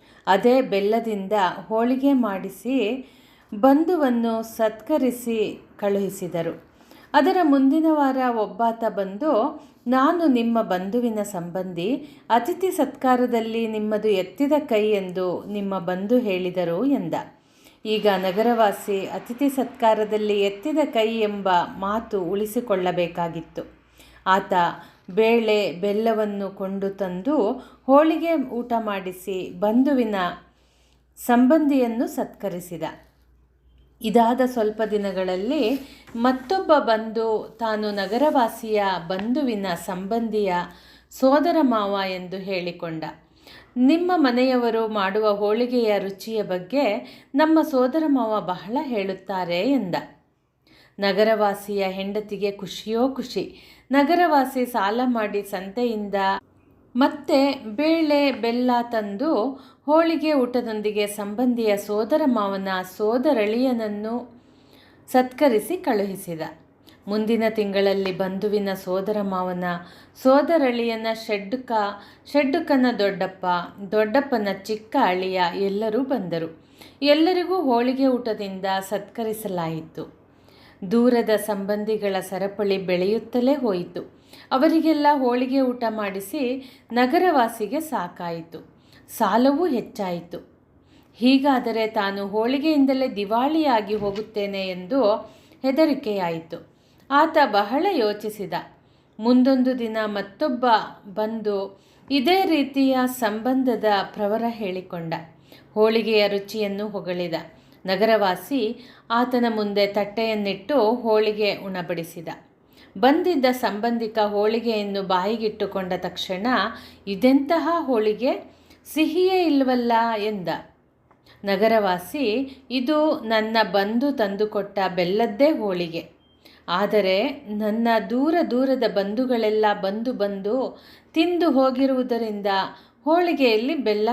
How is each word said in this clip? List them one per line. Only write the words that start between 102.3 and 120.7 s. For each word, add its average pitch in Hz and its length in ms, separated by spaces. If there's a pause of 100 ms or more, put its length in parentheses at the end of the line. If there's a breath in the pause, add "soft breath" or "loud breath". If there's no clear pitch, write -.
ರೀತಿಯ 269 640
ಸಂಬಂಧದ 233 800 (300)
ಪ್ರವರ 214 320
ಹೇಳಿಕೊಂಡ. 185 680 (600 loud breath)
ಹೋಳಿಗೆಯ 214 540
ರುಚಿಯನ್ನು 202 600
ಹೊಗಳಿದ. 180 460 (520 soft breath)
ನಗರವಾಸಿ 214 1040 (200)
ಆತನ 247 380
ಮುಂದೆ 208 380
ತಟ್ಟೆಯನ್ನಿಟ್ಟು 208 1080
ಹೋಳಿಗೆ 214 640
ಉಣಬಡಿಸಿದ. 170 720 (680 soft breath)
ಬಂದಿದ್ದ 294 520
ಸಂಬಂಧಿಕ 226 680
ಹೋಳಿಗೆಯನ್ನು 208 840
ಬಾಯಿಗಿಟ್ಟುಕೊಂಡ 196 960
ತಕ್ಷಣ, 185 500 (600 loud breath)
"ಇದೆಂತಹ 269 640 (120)
ಹೋಳಿಗೆ, 240 720 (320 loud breath)
ಸಿಹಿಯೇ 359 640
ಇಲ್ವಲ್ಲ?" 254 460 (260)
ಎಂದ. 202 300 (960 soft breath)